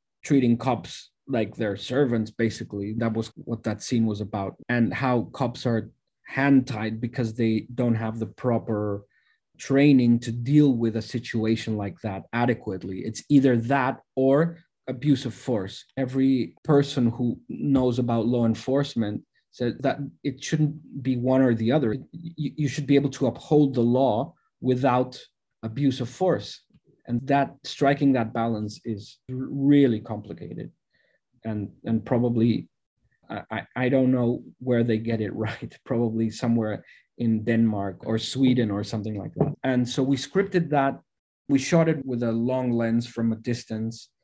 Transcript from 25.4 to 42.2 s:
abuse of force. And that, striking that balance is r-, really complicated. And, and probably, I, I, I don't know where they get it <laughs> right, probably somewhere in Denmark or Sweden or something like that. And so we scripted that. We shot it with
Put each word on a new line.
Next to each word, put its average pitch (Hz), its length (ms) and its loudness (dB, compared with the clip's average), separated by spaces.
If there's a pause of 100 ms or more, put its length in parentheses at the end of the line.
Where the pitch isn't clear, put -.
abuse 127 380 0
of 117 80 -6
force. 151 520 -2 (460)
And 120 200 -4
that, 139 360 2
striking 143 500 2
that 113 200 0
balance 110 520 -4
is 107 320 -10 (140)
r-, 127 40 -8
really 135 680 4
complicated. - 680 -12 (720)
And, 107 280 -6 (140)
and 113 200 -2
probably, 117 640 2 (580)
I, 110 220 -10
I, - 260 -8
I 127 140 0
don't 131 220 4
know 123 320 0 (160)
where 120 240 2
they 113 160 0
get 113 220 -4
it 101 140 -4
<laughs> - 0 -
right, - 480 -6
probably 113 460 0
somewhere 113 540 -2 (340)
in 110 260 0
Denmark 107 600 0
or 113 140 -2
Sweden 123 500 2
or 101 140 -2
something 107 320 -6
like 101 200 -10
that. 147 280 0
And 123 260 0
so 135 140 -2
we 135 140 0
scripted 185 520 -2
that. 139 300 0 (500)
We 139 80 6
shot 165 320 4
it 135 160 -2
with 120 160 -4